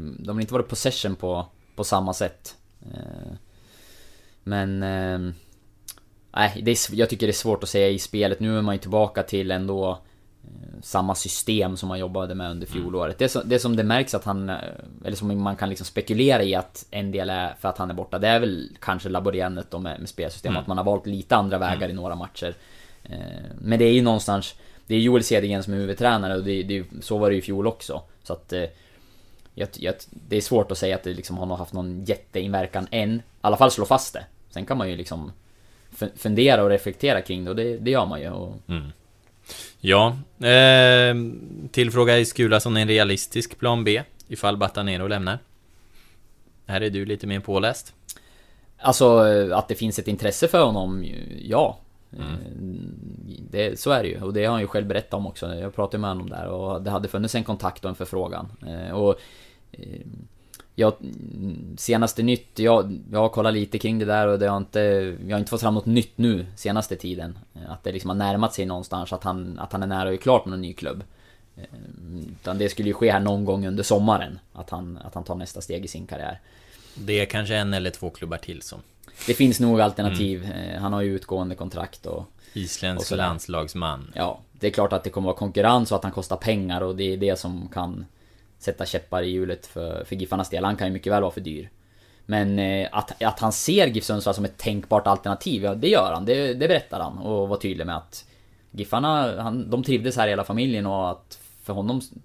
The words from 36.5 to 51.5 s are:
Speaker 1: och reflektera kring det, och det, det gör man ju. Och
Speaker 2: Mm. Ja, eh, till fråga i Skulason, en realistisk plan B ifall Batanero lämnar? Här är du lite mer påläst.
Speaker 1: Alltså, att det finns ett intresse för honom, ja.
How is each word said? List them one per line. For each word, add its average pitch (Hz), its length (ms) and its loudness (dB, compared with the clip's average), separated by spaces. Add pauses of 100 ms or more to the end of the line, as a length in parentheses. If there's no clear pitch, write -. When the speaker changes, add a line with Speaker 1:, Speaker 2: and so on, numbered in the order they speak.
Speaker 1:
och 101 60 6
reflektera 101 520 2
kring 90 240 -6
det, 90 40 -6
och 95 60 -4
det, 117 220 -2
det 113 140 0
gör 127 140 4
man 78 160 -6
ju. 78 80 -8
Och 92 280 -8 (100)
Speaker 2:
Mm. 80 200 -4 (920)
Ja, 107 380 6 (300)
eh, 127 680 10 (560)
till 120 200 2
fråga 120 280 6
i 117 60 6
Skulason, 113 520 4
en 110 100 4
realistisk 107 720 2
plan 120 240 2
B 107 180 4 (260)
ifall 104 300 0
Batanero 98 500 -2
lämnar? 98 320 -2 (1300)
Här 98 160 -2
är 107 80 0
du 98 160 -2
lite 104 220 -4
mer 98 120 -2
påläst. 101 540 -2 (840)
Speaker 1:
Alltså, 127 400 8 (360)
att 98 140 2
det 110 80 -2
finns 110 240 -2
ett - 80 -4
intresse 104 400 0
för 170 180 6
honom, 95 400 0 (360)
ja. 123 360 2 (360)